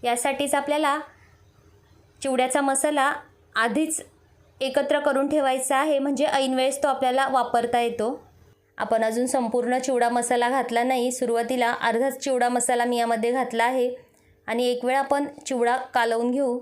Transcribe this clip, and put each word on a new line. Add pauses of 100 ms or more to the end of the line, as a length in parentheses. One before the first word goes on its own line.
यासाठीच
आपल्याला (1200)
चिवड्याचा
मसाला (440)
आधीच (600)
एकत्र
करून
ठेवायचा
आहे,
म्हणजे
ऐनवेळेस
तो
आपल्याला
वापरता
येतो. (580)
आपण
अजून
संपूर्ण
चिवडा
मसाला
घातला
नाही,
सुरुवातीला (100)
अर्धाच
चिवडा
मसाला
मी
यामध्ये
घातला
आहे (580)
आणि
एक
वेळ
आपण (180)
चिवडा (180)
कालवून
घेऊ.